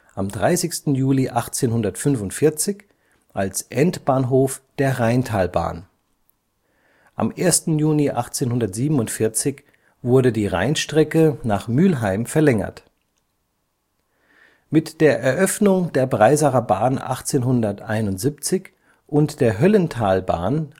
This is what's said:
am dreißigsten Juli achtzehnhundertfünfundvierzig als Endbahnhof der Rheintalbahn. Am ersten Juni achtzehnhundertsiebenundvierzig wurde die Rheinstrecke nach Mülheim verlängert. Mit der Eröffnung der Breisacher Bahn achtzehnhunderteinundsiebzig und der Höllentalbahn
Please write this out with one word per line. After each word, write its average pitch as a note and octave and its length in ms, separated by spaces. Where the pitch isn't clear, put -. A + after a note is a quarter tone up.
am G2 120
dreißigsten D3+ 680
Juli C3 360
achtzehnhundertfünfundvierzig A#2+ 1500
als G2 300
Endbahnhof C3+ 1000
der C3+ 220
Rheintalbahn. F#2+ 880
Am A2 160
ersten D#3+ 480
Juni D3+ 320
achtzehnhundertsiebenundvierzig A#2+ 1500
wurde B2 320
die G#2+ 140
Rheinstrecke D3+ 960
nach G2+ 260
Mülheim A#2 560
verlängert. A#2+ 580
Mit D#3 300
der C#3 220
Eröffnung F#3 720
der C3 140
Breisacher B2+ 540
Bahn A2+ 380
achtzehnhunderteinundsiebzig A2+ 1700
und D3 360
der G#2+ 180
Höllentalbahn B2+ 1200